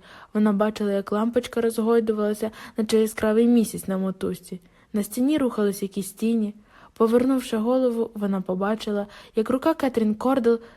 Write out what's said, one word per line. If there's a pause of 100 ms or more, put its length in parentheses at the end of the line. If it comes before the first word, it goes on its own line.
(340)
Вона
бачила,
як
лампочка
розгойдувалася, (260)
наче
яскравий
місяць
на
мотузці. (320)
На
стіні
рухались
якісь
тіні. (420)
Повернувши
голову,
вона
побачила, (300)
як
рука
Кетрін
Кордел (160)